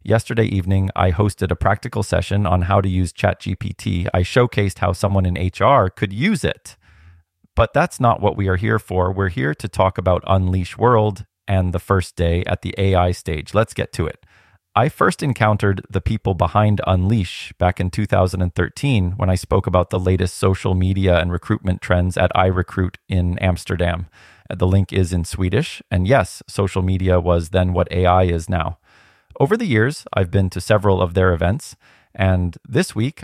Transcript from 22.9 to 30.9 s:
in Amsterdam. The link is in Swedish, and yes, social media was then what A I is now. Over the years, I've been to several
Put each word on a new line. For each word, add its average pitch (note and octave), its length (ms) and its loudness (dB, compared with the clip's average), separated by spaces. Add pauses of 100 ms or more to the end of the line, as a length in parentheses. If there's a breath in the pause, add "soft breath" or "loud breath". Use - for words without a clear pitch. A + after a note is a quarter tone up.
in F2+ 300 0
Amsterdam. F2 680 -2 (420 soft breath)
The F2+ 160 -2
link F#2 280 2
is F#2 180 0
in F2 140 -2
Swedish, F#2 560 -4 (100)
and F2+ 160 0
yes, A2+ 400 0
social G2 340 -2
media F#2 380 2
was E2+ 300 0
then F2+ 240 0
what F2 180 0
A F2+ 140 0
I F2+ 180 4
is E2+ 240 -2
now. E2 300 -4 (600 soft breath)
Over E3 200 2
the A#3 100 -2
years, B2 460 0
I've F#2 180 0
been F#2+ 200 2
to F2+ 100 -8
several G2 400 2